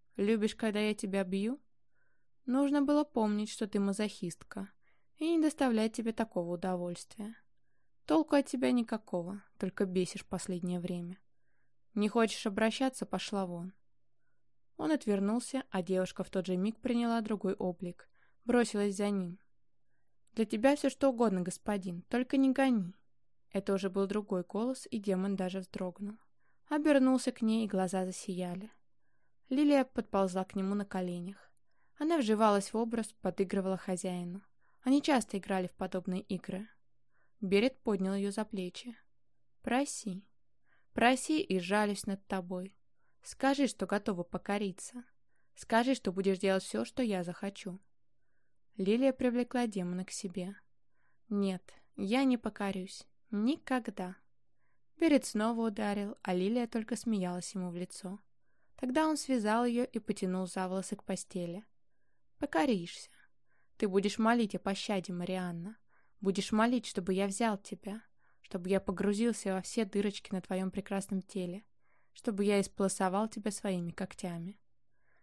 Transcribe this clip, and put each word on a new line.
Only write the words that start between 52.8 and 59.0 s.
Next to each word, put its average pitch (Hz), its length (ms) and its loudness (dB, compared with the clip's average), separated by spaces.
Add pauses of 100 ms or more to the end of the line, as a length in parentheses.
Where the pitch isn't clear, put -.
Никогда". 214 880 -2 (800)
Берет 294 280 6
снова 226 400 0
ударил, 208 560 -2
а 185 120 0
Лилия 220 320 0
только 226 300 -4
смеялась 180 580 -2
ему 180 160 -4
в 170 60 -8
лицо. 180 420 -8 (580)
Тогда 269 300 0